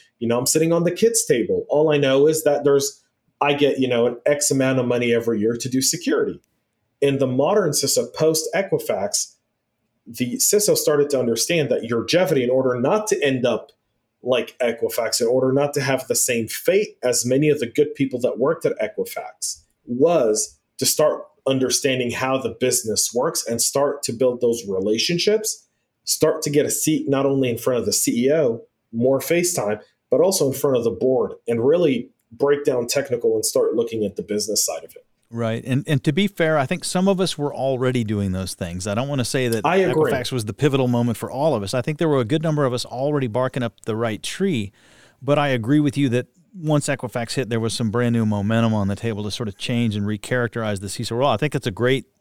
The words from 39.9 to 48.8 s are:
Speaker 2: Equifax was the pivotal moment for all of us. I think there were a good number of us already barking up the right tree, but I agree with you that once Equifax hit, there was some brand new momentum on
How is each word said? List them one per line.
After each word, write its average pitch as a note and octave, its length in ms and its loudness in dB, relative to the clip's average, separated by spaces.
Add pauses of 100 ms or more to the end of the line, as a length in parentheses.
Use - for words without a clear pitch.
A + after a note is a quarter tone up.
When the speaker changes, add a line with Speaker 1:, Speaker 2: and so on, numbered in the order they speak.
Speaker 2:
Equifax B2+ 200 -4
was A#2+ 140 -4
the G#2+ 100 -6
pivotal C3+ 320 2
moment A#2+ 320 0
for A2 100 -8
all C#3+ 240 0
of G#2+ 80 0
us. G2 140 -6
I B2 80 0
think D3+ 160 -4
there E3 100 2
were C#3 100 2
a A#2+ 60 0
good D#3 160 0
number D3+ 240 0
of B2 80 0
us A#2+ 100 -4
already C#3 440 -2
barking B2+ 340 -2
up A#2 200 -6
the A2 140 -4
right A2 280 -4
tree, C3+ 480 -2 (500)
but C#3+ 160 0
I D3 120 2
agree B2+ 300 2
with D3 160 0
you C#3 140 2
that B2 200 -2 (220)
once D#3 360 -2
Equifax A#2+ 480 -6
hit, A#2+ 140 -2
there A#2 100 0
was A2 160 -2
some A2+ 160 -2
brand A#2+ 220 0
new A#2 120 2
momentum G#2+ 480 0
on G2+ 140 0